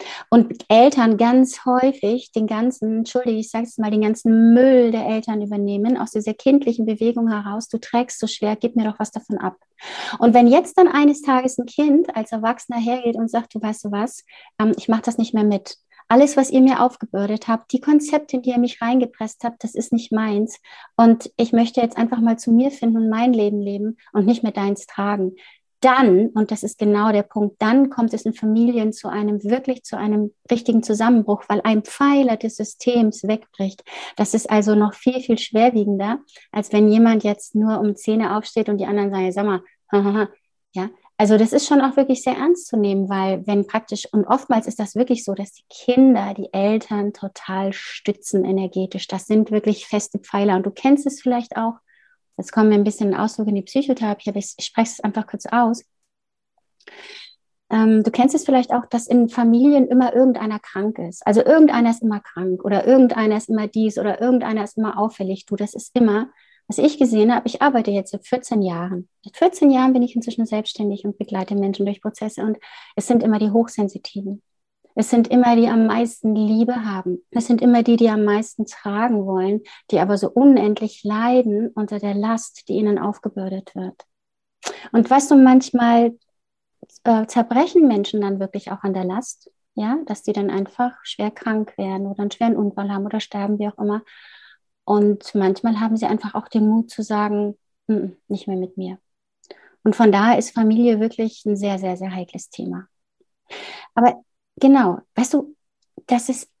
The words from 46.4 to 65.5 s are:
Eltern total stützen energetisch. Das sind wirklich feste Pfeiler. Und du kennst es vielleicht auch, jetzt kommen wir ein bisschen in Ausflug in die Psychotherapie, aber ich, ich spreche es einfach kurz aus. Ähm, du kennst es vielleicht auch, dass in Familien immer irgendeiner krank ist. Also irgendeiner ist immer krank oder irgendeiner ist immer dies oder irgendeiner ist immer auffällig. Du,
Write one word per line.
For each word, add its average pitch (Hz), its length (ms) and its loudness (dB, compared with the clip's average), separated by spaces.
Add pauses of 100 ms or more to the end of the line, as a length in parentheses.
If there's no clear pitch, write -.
Eltern 208 640 -2
total 196 600 -8
stützen - 720 -4
energetisch. 190 640 -4
Das 190 200 -10
sind 214 240 2
wirklich 208 340 -2
feste 208 320 -6
Pfeiler. 202 380 -2
Und 185 100 -2
du 202 60 -4
kennst 277 340 2
es 277 160 -6
vielleicht 240 360 -4
auch, 226 180 -4 (640)
jetzt - 140 -14
kommen 214 180 4
wir 208 80 4
ein 208 60 2
bisschen 208 260 -2
in 185 60 -2
Ausflug 214 320 -4
in 208 80 -2
die 196 60 -4
Psychotherapie, 226 680 -4
aber 202 100 -6
ich, - 180 -12
ich - 80 -12
spreche 226 260 -2
es - 80 -18
einfach 208 280 -4
kurz - 180 -12
aus. 233 400 0 (1900)
Ähm, 220 320 4
du 226 80 0
kennst 254 240 2
es 302 100 -4
vielleicht 254 280 0
auch, 247 140 -2
dass 233 200 -6
in 240 220 4
Familien 254 580 4
immer 254 260 2
irgendeiner 226 460 2
krank 208 400 -6
ist. - 260 -12
Also 208 180 2
irgendeiner 285 480 6
ist 233 120 -6
immer 208 160 -2
krank 185 440 -6
oder 202 220 0
irgendeiner 226 520 4
ist - 120 -8
immer 214 180 -2
dies 214 300 -2
oder 202 240 -4
irgendeiner 226 440 0
ist - 120 -12
immer 214 220 -4
auffällig. 196 460 -6
Du, 202 100 -6